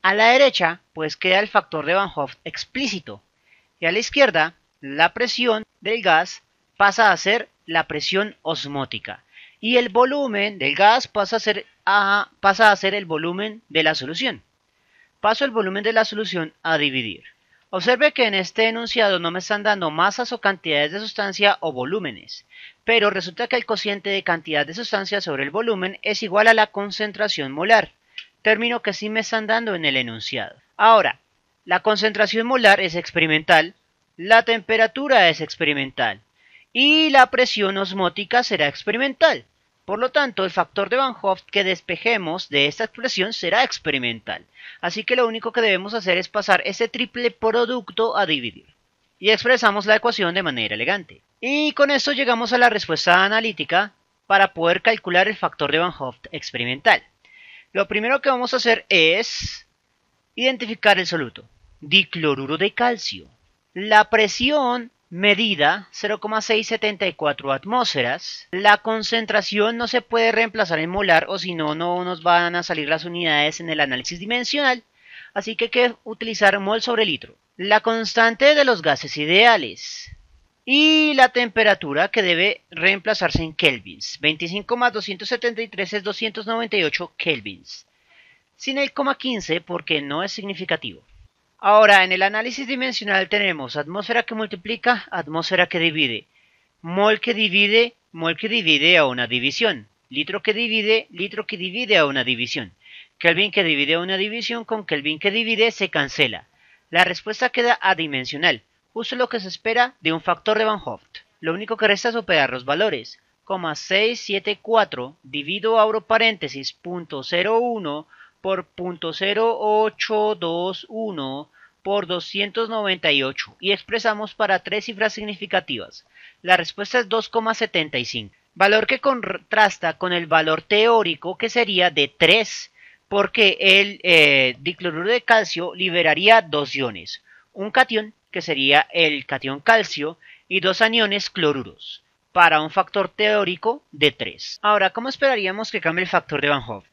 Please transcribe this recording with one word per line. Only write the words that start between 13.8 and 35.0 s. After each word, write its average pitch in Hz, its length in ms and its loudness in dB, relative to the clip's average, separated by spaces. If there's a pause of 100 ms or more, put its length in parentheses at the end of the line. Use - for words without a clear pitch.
la 156 120 2
solución. 160 480 -6 (760)
Paso 220 240 2
el 269 60 -2
volumen 202 320 -2
de 220 100 0
la 220 120 4
solución 180 480 -6 (100)
a 165 160 0
dividir. 131 460 -4 (460)
Observe 240 420 2
que 240 140 2
en 208 80 -2
este 196 340 0
enunciado 226 500 0
no 170 140 -4
me 180 80 -6
están 208 240 -4
dando 196 260 0
masas 196 420 -2
o 233 80 -10
cantidades 160 520 0
de 202 80 -8
sustancia 202 600 0
o 160 120 -4
volúmenes, 143 760 -8 (380)
pero 220 260 4
resulta 190 380 -6
que 247 80 0
el 233 100 -2
cociente 202 440 -4
de 196 120 -2
cantidad 156 420 -2
de 165 100 -10
sustancia 202 460 -4
sobre 143 220 -4
el 143 80 -4
volumen 196 520 -4
es 208 200 -2
igual 208 240 4
a 226 80 6
la 214 140 2
concentración 202 840 -6
molar, 202 380 2 (500)
término 233 400 0
que 202 140 -4
sí 214 160 -8
me 220 100 -2
están 220 260 -4
dando 220 280 -2
en 165 100 -6
el 135 140 0
enunciado. 113 580 -8 (220)
Ahora, 208 400 6 (480)
la 180 140 0
concentración 214 680 0
molar 220 340 4
es 175 140 -4
experimental, 160 800 2 (420)
la 220 280 4
temperatura 226 840 2